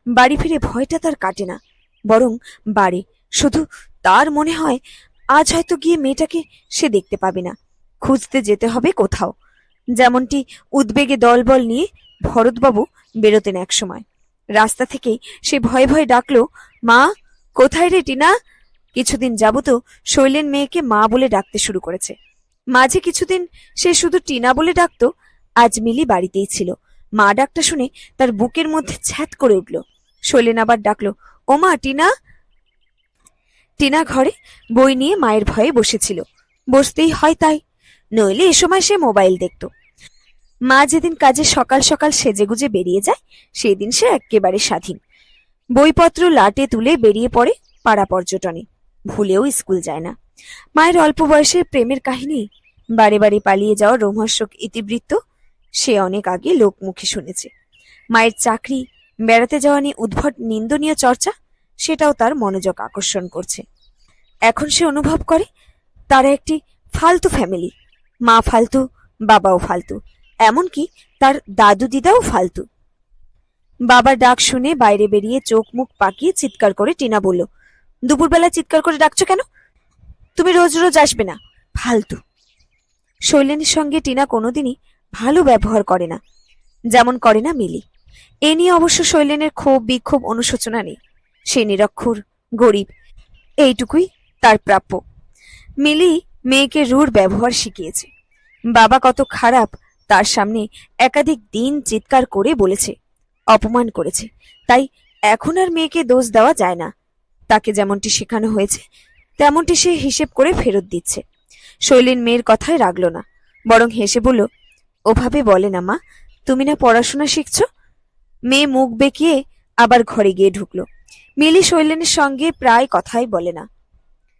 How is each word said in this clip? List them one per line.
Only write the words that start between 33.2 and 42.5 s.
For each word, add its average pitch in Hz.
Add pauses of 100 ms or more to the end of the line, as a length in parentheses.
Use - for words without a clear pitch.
টিনা 294
ঘরে 262 (420)
বই 262
নিয়ে 285
মায়ের 214
ভয়ে 233
বসেছিল, 214 (480)
বসতেই 285
হয় 311
তাই, 311 (520)
নইলে 214
এ 359
সময় 359
সে -
মোবাইল 196
দেখত। - (960)
মা 269
যেদিন 320
কাজে 277
সকাল 262
সকাল 302
সেজেগুজে 220